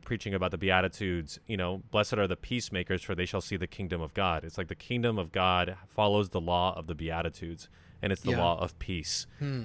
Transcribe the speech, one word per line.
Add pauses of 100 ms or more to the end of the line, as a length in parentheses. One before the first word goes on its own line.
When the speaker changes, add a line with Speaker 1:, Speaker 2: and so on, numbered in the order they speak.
Speaker 1:
preaching
about
the
Beatitudes,
you
know,
"Blessed
are
the
peacemakers,
for
they
shall
see
the
kingdom
of
God."
It's
like
the
kingdom
of
God (120)
follows
the
law
of
the
Beatitudes, (320)
and
it's
the
Speaker 2:
Yeah.
Speaker 1:
law
of
peace. (140)
Speaker 2:
Hmm.